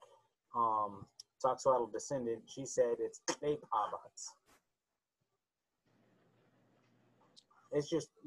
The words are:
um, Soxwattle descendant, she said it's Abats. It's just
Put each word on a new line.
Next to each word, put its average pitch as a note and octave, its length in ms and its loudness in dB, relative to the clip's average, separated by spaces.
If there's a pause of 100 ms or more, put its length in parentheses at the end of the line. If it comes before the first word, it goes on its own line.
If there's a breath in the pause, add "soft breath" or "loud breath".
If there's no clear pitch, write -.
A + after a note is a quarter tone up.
(560)
um, G#2+ 520 2 (360)
Soxwattle B2+ 480 2
descendant, A#2 540 -4
she - 180 -12
said A#2+ 360 2
it's A2 220 -4 (200)
Abats. A2 880 -2 (3500)
It's D3 180 0
just D#3 220 -2 (160)